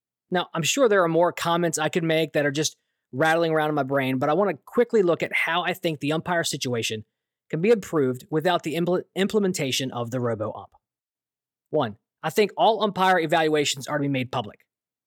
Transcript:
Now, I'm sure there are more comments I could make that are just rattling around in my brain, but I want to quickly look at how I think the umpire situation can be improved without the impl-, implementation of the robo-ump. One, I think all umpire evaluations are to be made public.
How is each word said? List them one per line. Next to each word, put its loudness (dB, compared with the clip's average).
Now, -2
I'm -4
sure 2
there 4
are 2
more 2
comments 0
I -2
could -2
make 0
that 2
are 0
just -2
rattling 2
around 2
in -2
my 0
brain, 0
but 0
I 2
want 2
to -8
quickly 2
look 2
at -8
how 0
I -2
think -4
the -2
umpire -2
situation -4
can -4
be 2
improved 0
without 0
the -6
impl-, 0
implementation -2
of -6
the -4
robo-ump. -6
One, -2
I -4
think 0
all 2
umpire 2
evaluations 0
are -4
to -2
be 0
made -2
public. -8